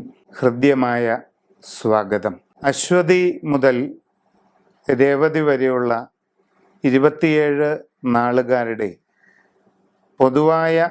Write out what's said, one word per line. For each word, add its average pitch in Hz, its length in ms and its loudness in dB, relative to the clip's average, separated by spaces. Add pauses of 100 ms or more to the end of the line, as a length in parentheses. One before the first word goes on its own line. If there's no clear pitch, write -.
(380)
ഹൃദ്യമായ 123 800 0 (460)
സ്വാഗതം. 104 720 -2 (300)
അശ്വതി 180 580 0 (220)
മുതൽ 135 320 2 (1120)
രേവതി 139 600 2
വരെയുള്ള 127 440 0 (920)
ഇരുപത്തിയേഴ് 147 840 2 (340)
നാളുകാരുടെ 120 840 -2 (1300)
പൊതുവായ 160 720 2